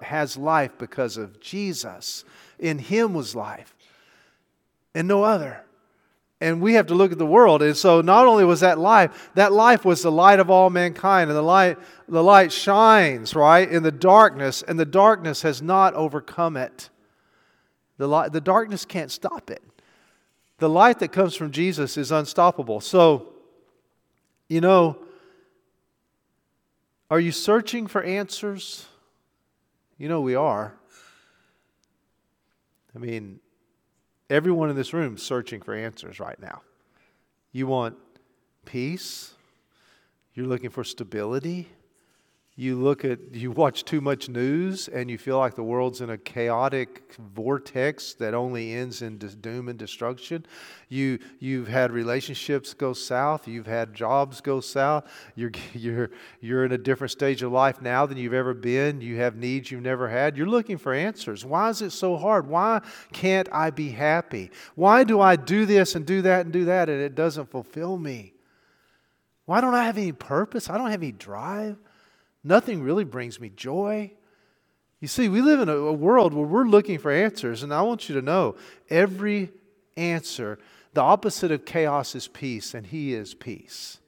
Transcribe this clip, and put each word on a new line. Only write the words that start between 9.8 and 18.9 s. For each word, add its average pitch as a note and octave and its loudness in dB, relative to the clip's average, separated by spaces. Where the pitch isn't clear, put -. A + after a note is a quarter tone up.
was F3 2
the E3 2
light F#3+ 8
of F#3 4
all F#3 8
mankind. F3 2
And D3+ 0
the D3+ 2
light, F3+ 4
the D#3+ 0
light F#3+ 8
shines, G3 4
right, D#3+ 8
in E3 0
the D#3+ 2
darkness, D3 6
and E3 -4
the E3 0
darkness F3+ 2
has D3 -2
not F#3 2
overcome D#3 -4
it. - -10
The C#3 -4
light, D#3 0
the D#3+ -4
darkness G3+ 0
can't D#3 -8